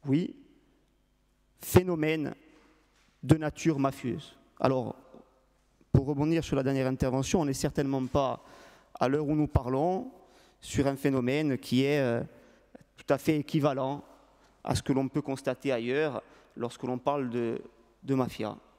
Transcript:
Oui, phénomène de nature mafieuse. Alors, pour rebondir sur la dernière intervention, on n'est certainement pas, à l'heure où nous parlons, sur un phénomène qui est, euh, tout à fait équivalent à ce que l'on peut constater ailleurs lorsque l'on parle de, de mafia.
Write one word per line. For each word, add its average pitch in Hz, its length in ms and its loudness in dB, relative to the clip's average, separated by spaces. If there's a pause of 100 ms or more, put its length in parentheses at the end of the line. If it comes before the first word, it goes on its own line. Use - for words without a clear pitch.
Oui, 147 300 0 (1200)
phénomène 160 760 2 (880)
de 156 120 6
nature 151 440 0
mafieuse. 135 560 -4 (240)
Alors, 131 340 2 (960)
pour 135 160 6
rebondir 151 380 0
sur - 100 -4
la 135 80 2
dernière 135 240 2
intervention, 131 540 0
on 151 60 0
n'est 139 60 -2
certainement 135 540 -2
pas, 127 380 -2 (500)
à - 140 0
l'heure 147 180 0
où 147 80 0
nous 151 140 2
parlons, 147 640 -2 (480)
sur - 260 0
un 139 80 2
phénomène 135 640 0
qui 127 240 0
est, 143 160 2
euh, 120 240 0 (760)
tout - 160 -2
à 135 60 2
fait 156 200 2
équivalent 139 680 0 (580)
à - 140 -2
ce - 60 -4
que - 100 -2
l'on 135 160 0
peut 147 140 -4
constater 135 500 -4
ailleurs 127 500 -2 (320)
lorsque 117 300 -8
l'on 127 140 -4
parle 139 320 -2
de, 117 300 -2 (440)
de 135 100 0
mafia. 110 420 -2 (220)